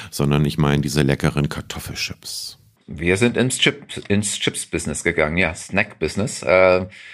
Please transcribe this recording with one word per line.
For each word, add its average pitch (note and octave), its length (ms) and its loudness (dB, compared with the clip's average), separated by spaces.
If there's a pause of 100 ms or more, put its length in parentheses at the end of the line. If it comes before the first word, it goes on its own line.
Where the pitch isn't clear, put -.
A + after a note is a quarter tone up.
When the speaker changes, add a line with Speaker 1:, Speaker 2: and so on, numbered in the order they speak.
(120)
Speaker 1:
sondern C#2+ 340 2
ich D2+ 120 -2
meine D2 240 2
diese C#2+ 200 0
leckeren C#2+ 480 0
Kartoffelchips. - 1080 -10 (300)
Speaker 2:
Wir F2 300 0
sind A#2 200 2
ins B2+ 220 0
Chip-, - 480 -2
ins G2+ 320 0
Chips-Business - 640 -6
gegangen, E2 340 0
ja, F2 160 2
Snack-Business. - 920 -4
Äh, F#2 420 6 (280)